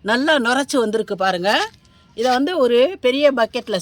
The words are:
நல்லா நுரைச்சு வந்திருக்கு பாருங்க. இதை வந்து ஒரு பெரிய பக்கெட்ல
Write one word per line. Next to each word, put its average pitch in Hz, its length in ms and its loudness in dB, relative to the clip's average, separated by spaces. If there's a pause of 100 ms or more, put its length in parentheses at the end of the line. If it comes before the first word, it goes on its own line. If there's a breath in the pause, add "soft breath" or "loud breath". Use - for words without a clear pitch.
நல்லா 262 380 2
நுரைச்சு 262 440 -2
வந்திருக்கு 214 320 -4
பாருங்க. 185 360 0 (640 soft breath)
இதை 233 140 0
வந்து 294 260 0
ஒரு 254 440 2
பெரிய 277 300 2
பக்கெட்ல 226 500 -4